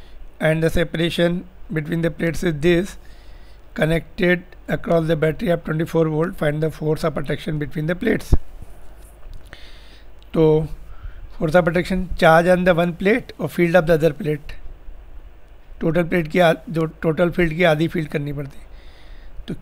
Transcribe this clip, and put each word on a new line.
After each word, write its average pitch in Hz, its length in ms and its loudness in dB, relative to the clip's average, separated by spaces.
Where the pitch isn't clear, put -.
and 160 220 2
the 160 80 2
separation 170 760 0
between 165 300 -2
the 165 80 2
plates 165 340 -2
is 160 160 0
this, 175 360 2
connected 175 680 0
across 165 380 2
the 165 100 2
battery 156 340 0
of 170 140 0
twenty-four 160 440 0
volt, 165 280 -2
find 151 260 0
the 156 80 2
force 156 340 -2
of 156 120 -2
attraction 151 420 -4
between 151 280 -4
the 175 180 0
plates। - 300 2
तो 160 100 4
force 156 160 0
of 180 140 6
attraction, 180 400 -2
charge 170 360 6
on 180 100 2
the 180 100 6
one 170 280 0
plate 214 380 2
और 165 160 -4
field 175 260 4
of 156 80 -2
the 160 80 6
other 151 140 4
plate, 151 320 -4
Total 170 280 2
plate 175 200 0
की 156 100 -2
आ-, 165 160 6
जो 160 160 -2
total 170 280 2
field 165 240 0
की 175 100 2
आधी 160 240 4
field 160 200 -4
करनी 147 240 -6
पड़ती 139 260 -10
है। - 60 -14
तो 143 140 -6